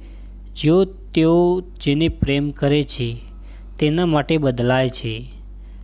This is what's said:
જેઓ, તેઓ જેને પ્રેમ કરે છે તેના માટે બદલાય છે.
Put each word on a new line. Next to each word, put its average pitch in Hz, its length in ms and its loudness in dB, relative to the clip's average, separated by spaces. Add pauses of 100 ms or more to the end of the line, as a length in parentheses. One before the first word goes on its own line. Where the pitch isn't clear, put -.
(560)
જેઓ, 175 300 4
તેઓ 175 760 2
જેને 151 460 0
પ્રેમ 143 440 0
કરે 143 320 2
છે 117 340 -2 (640)
તેના 156 260 2
માટે 156 320 2
બદલાય 127 520 2
છે. 117 360 -6 (580)